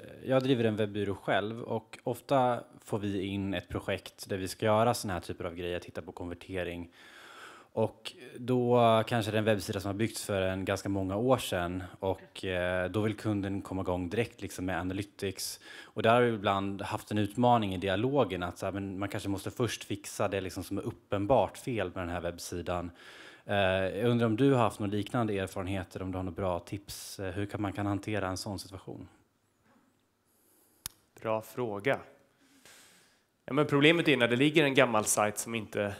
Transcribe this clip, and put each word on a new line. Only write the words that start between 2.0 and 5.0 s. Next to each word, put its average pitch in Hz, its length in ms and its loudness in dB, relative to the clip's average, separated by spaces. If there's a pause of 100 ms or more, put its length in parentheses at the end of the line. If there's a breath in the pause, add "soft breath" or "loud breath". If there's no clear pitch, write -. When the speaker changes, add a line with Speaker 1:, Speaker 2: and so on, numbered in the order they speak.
Speaker 1:
ofta 123 600 2 (200)
får 113 160 -4
vi 101 220 -2
in 98 320 -2
ett 87 160 -6
projekt - 600 -6
där 104 80 -4
vi 92 100 -4
ska - 180 -6
göra 110 280 4
såna 107 200 -4